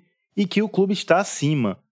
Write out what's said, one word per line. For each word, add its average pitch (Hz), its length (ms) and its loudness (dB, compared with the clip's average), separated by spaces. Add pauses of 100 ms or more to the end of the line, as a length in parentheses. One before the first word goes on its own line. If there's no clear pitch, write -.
(380)
e 202 80 0
que 202 160 -2
o 214 80 -2
clube 196 240 0
está 175 240 2
acima, 143 640 -2 (140)